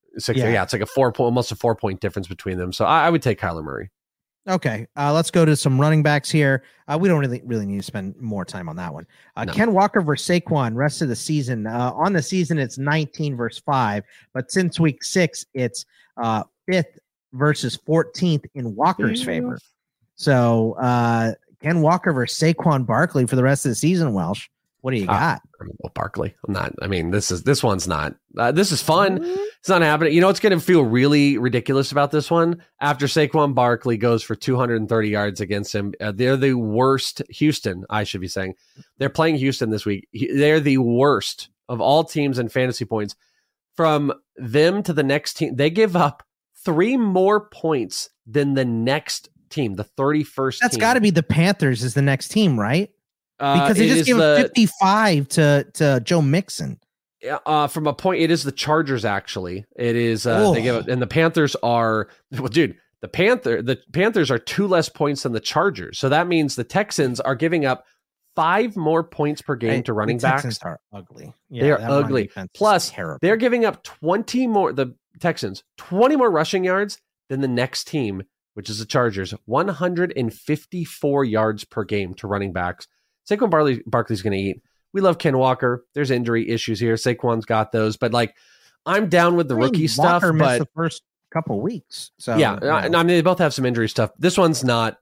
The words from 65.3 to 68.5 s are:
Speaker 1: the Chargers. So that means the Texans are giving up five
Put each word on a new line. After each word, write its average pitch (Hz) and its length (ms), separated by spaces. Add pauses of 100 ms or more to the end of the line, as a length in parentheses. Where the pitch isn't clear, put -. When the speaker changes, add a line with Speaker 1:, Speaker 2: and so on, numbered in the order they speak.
Speaker 1:
the 110 80
Chargers. 151 580
So 135 80
that 156 200
means 156 280
the 120 80
Texans 151 560
are 131 160
giving 160 300
up 127 180 (520)
five 202 420